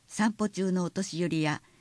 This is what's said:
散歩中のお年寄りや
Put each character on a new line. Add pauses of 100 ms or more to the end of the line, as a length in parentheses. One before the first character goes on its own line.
散
歩
中
の
お
年
寄
り
や (200)